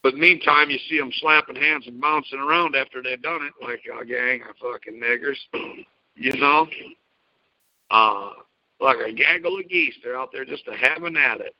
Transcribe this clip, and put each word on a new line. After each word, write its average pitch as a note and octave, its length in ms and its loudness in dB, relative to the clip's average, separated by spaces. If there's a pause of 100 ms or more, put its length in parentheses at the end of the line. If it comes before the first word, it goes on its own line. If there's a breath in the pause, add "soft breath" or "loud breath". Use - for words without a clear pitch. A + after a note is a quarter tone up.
But C3+ 120 4
meantime, D3+ 560 4
you C3 80 -2 (100)
see D#3 120 0
'em B2+ 120 -6
slapping D#3 440 2
hands D3 320 0
and B2 120 -16
bouncing D3 380 -2
around D3+ 380 0
after C3 260 -4
they've B2+ 180 -8
done D#3 220 -6
it, C#3+ 180 -10
like A#2+ 260 -10
a A2+ 180 -12
gang B2 380 -2
of G#2+ 160 -18
fucking A#2+ 420 -10
niggers, B2 380 -2 (140)
<clears throat> - 340 -10 (280)
you C3 200 -2
know? C#3+ 340 4 (1200)
Uh, G#2 440 4 (460)
like B2+ 180 4
a A2 140 -4
gaggle E3+ 460 0
of F3+ 100 -10
geese. E3+ 340 -2
They're A#2+ 140 -8
out C3 160 -8
there C3+ 120 -10
just C3 240 -12
a G#2+ 80 -10
having D#3 400 0
at B2 240 2
it. - 200 -12